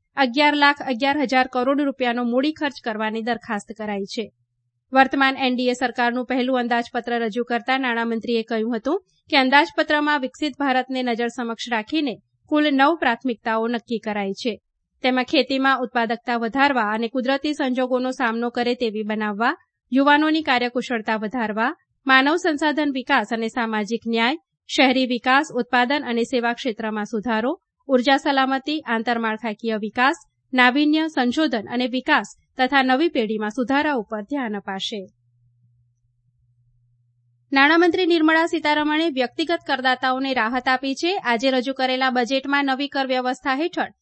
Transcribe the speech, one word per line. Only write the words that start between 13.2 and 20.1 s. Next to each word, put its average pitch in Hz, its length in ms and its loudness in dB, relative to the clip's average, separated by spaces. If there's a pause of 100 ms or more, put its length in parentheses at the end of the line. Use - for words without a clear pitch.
નક્કી 233 300 -4
કરાઈ 208 360 -4
છે. 233 180 -6 (520)
તેમાં 254 260 0
ખેતીમાં 269 520 2
ઉત્પાદકતા 233 560 -2
વધારવા 240 540 0
અને 226 160 -2
કુદરતી 269 460 -2
સંજોગોનો 254 560 -2
સામનો 240 400 -2
કરે 240 240 -2
તેવી 220 300 -4
બનાવવા, 214 500 -2 (380)
યુવાનોની 294 500 4